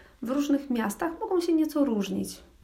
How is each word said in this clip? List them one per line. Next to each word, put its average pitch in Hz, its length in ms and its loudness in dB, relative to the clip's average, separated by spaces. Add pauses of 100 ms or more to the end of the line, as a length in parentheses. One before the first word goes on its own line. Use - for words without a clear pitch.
(220)
w 226 80 -4
różnych 285 400 0
miastach 240 500 -2
mogą 370 220 0
się 339 120 2
nieco 302 320 2
różnić. 196 580 -2 (200)